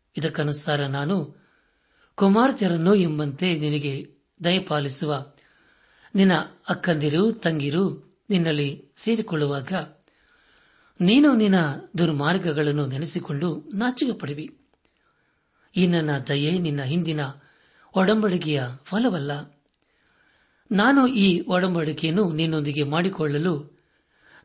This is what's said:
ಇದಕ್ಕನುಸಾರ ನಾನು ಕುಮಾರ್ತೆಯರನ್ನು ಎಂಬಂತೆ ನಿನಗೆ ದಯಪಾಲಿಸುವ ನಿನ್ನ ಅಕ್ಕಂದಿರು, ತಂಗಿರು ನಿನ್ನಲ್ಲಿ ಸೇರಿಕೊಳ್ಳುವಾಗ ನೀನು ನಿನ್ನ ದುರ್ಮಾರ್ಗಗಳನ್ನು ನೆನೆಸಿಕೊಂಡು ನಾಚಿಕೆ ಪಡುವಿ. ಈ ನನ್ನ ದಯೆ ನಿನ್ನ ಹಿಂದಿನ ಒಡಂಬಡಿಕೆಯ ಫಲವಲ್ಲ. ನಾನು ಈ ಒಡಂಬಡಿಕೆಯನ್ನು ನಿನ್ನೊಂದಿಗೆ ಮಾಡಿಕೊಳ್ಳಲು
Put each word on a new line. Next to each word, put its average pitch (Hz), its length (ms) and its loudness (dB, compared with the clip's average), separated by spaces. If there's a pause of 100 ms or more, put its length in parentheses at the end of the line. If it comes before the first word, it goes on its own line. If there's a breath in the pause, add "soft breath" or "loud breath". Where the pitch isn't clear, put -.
(160)
ಇದಕ್ಕನುಸಾರ 147 720 -4
ನಾನು 143 600 -4 (680 soft breath)
ಕುಮಾರ್ತೆಯರನ್ನು 196 800 4
ಎಂಬಂತೆ 156 640 0
ನಿನಗೆ 147 560 -4 (300)
ದಯಪಾಲಿಸುವ 151 880 -2 (840 soft breath)
ನಿನ್ನ 190 180 6 (360)
ಅಕ್ಕಂದಿರು, 170 640 2
ತಂಗಿರು 160 800 -2 (200)
ನಿನ್ನಲ್ಲಿ 156 680 -2
ಸೇರಿಕೊಳ್ಳುವಾಗ 151 760 -2 (1300 soft breath)
ನೀನು 262 340 6
ನಿನ್ನ 214 200 4 (440)
ದುರ್ಮಾರ್ಗಗಳನ್ನು 151 880 0
ನೆನೆಸಿಕೊಂಡು 151 880 -6
ನಾಚಿಕೆ 247 380 -2
ಪಡುವಿ. 147 460 -10 (1200)
ಈ 180 100 4
ನನ್ನ 165 320 2
ದಯೆ 147 400 -2
ನಿನ್ನ 147 240 -2
ಹಿಂದಿನ 160 380 -2 (760 soft breath)
ಒಡಂಬಡಿಕೆಯ 185 640 0 (220)
ಫಲವಲ್ಲ. 165 800 -4 (1080)
ನಾನು 247 340 6
ಈ 196 340 2
ಒಡಂಬಡಿಕೆಯನ್ನು 170 920 0
ನಿನ್ನೊಂದಿಗೆ 151 500 -2
ಮಾಡಿಕೊಳ್ಳಲು 151 960 -2 (680 soft breath)